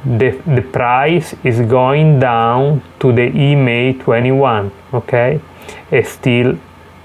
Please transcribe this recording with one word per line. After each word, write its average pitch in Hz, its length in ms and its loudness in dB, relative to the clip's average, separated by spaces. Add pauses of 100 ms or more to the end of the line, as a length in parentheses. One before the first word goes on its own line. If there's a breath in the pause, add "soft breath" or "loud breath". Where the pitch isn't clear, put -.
The, 123 420 0
the 127 160 0
price 139 800 -2
is 120 180 0
going 131 580 2
down 123 600 0 (180)
to 131 120 2
the 120 240 2
E 143 180 2
M 139 140 2
A 123 260 0
twenty-one, 123 800 0 (220)
okay? 127 460 -2 (520 loud breath)
It's 120 180 0
still 123 480 0 (480)